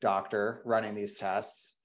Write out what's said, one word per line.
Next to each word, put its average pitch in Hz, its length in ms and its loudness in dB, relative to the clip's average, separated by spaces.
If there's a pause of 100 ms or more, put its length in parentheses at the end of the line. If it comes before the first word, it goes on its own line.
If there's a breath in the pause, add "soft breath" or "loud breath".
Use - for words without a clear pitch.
doctor, 104 640 2
running 110 300 2
these 101 220 -4
tests. - 680 -4